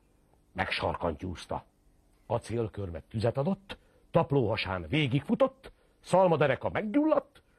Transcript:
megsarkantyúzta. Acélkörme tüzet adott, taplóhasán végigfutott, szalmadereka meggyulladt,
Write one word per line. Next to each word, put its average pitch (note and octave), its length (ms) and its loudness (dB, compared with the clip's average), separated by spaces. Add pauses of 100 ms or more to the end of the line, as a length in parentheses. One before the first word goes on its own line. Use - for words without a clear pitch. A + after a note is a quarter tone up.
(520)
megsarkantyúzta. E2+ 1120 -4 (640)
Acélkörme G#2 840 -4
tüzet A2+ 280 -2
adott, E3 400 -4 (340)
taplóhasán G#2+ 760 0
végigfutott, D3+ 840 0 (280)
szalmadereka D#3 680 4
meggyulladt, C#4 720 0 (160)